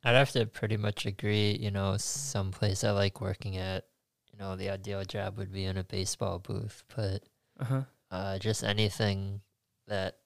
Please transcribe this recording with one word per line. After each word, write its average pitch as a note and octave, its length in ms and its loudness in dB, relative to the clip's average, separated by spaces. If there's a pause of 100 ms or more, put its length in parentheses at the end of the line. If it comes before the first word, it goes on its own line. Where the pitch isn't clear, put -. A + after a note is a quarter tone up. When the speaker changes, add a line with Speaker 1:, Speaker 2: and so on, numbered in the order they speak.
Speaker 1:
I'd A#2+ 80 6
have C3+ 200 8
to A#2 140 4
pretty G#2+ 300 -2
much G#2 300 0
agree, G#2 460 2
you G#2 180 -2
know, G2 260 2
someplace G2 880 -2
I A2 80 4
like G2+ 280 2
working G2 360 -4
at, F#2 300 -4 (460)
you G#2+ 60 -20
know, G2 180 -6
the F#2+ 140 -4
ideal G2 340 -4
job G2+ 340 -6
would F#2+ 140 -6
be F#2+ 120 -4
in F#2+ 120 -2
a F#2 80 -2
baseball F#2 540 -2
booth, - 460 -8 (100)
but, G2+ 280 -2 (360)
Speaker 2:
Uh-huh. C3 240 0 (280)
Speaker 1:
uh, F#2+ 280 -4
just G#2+ 240 0
anything G2+ 800 0 (460)
that F#2+ 400 -4